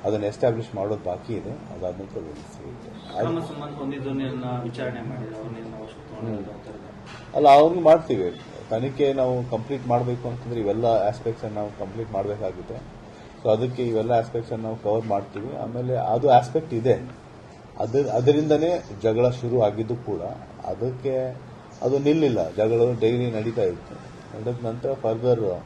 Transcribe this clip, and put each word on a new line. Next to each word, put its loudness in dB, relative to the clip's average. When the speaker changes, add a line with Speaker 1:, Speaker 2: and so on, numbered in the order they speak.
Speaker 1:
ಅದನ್ನ 0
ಎಸ್ಟಾಬ್ಲಿಷ್ -2
ಮಾಡೋದು -4
ಬಾಕಿ -6
ಇದೆ. -6
ಅದಾದ -8
ನಂತರ -10
ಅದನ್ನ -10
ಸಿಗುತ್ತೆ. -14
Speaker 2:
ಅಕ್ರಮ 0
ಸಂಬಂಧ -10
ಹೊಂದಿದ್ದವ್ರನ್ನ -4
ವಿಚಾರಣೆ -6
ಮಾಡಿ -10
ಅವ್ರನ್ನೆಲ್ಲ -10
ವಶಕ್ಕೆ -16
ತಗೊಂಡು -6
Speaker 1:
ಹ್ಮ್. -8
Speaker 2:
ಆ -14
ಥರದ್ದು? -14
Speaker 1:
ಅಲ್ಲ, 8
ಅವ್ರನ್ನ 8
ಮಾಡ್ತೀವಿ. 4
ತನಿಖೆ 2
ನಾವು 0
ಕಂಪ್ಲೀಟ್ -4
ಮಾಡಬೇಕು 0
ಅಂತಂದ್ರೆ -6
ಇವೆಲ್ಲ 2
ಆಸ್ಪೆಕ್ಟ್ಸ್ 2
ಅನ್ನ -6
ನಾವು -6
ಕಂಪ್ಲೀಟ್ -8
ಮಾಡಬೇಕಾಗುತ್ತೆ. -4
So 6
ಅದಕ್ಕೆ 2
ಇವೆಲ್ಲ 2
ಆಸ್ಪೆಕ್ಟ್ಸ್ 0
ಅನ್ನ -6
ನಾವು -6
ಕವರ್ 2
ಮಾಡ್ತೀವಿ. -4
ಆಮೇಲೆ -2
ಅದು 4
ಆಸ್ಪೆಕ್ಟ್ 4
ಇದೆ, 4
ಅದು, 0
ಅದರಿಂದನೇ 4
ಜಗಳ 4
ಶುರು 0
ಆಗಿದ್ದು 0
ಕೂಡ. -6
ಅದಕ್ಕೆ -2
ಅದು 2
ನಿಲ್ಲಿಲ್ಲ, 4
ಜಗಳಗಳು 4
ಡೈಲಿ 2
ನಡೀತಾ 0
ಇತ್ತು. -2
ನಡೆದ -4
ನಂತರ -2
ಫರ್ದರ್ 0